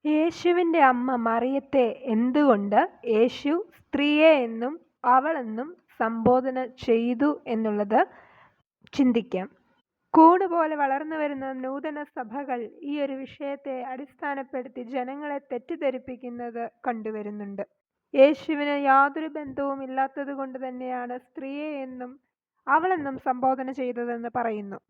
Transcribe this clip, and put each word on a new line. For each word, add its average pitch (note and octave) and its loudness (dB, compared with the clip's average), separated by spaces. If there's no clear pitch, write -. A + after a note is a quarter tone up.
യേശുവിൻ്റെ E4 2
അമ്മ B3+ 4
മറിയത്തെ A#3+ 0
എന്തുകൊണ്ട് A#3 4
യേശു A#3 2
സ്ത്രീയെ D4 4
എന്നും A#3+ -2
അവളെന്നും B3+ 2
സംബോധന B3 2
ചെയ്തു A#3+ 0
എന്നുള്ളത് A3 0
ചിന്തിക്കാം. A#3 0
കൂട് E4+ 8
പോലെ E4 0
വളർന്നു D4 -2
വരുന്ന C#4+ -4
നൂതന C#4 -8
സഭകൾ C4 -8
ഈ C#4+ -8
ഒരു C#4 -2
വിഷയത്തെ C#4 -10
അടിസ്ഥാനപ്പെടുത്തി C4 -10
ജനങ്ങളെ C#4 -6
തെറ്റിദ്ധരിപ്പിക്കുന്നത് B3+ -8
കണ്ടുവരുന്നുണ്ട്. G#3 -8
യേശുവിന് D4 4
യാതൊരു C#4 4
ബന്ധവും C#4 -6
ഇല്ലാത്തത് C4+ -4
കൊണ്ട് C4+ -8
തന്നെയാണ് B3+ -8
സ്ത്രീയെ C#4+ -10
എന്നും B3+ -12
അവളെന്നും D#4 0
സംബോധന C4 0
ചെയ്തതെന്ന് A#3+ -6
പറയുന്നു. G#3+ -4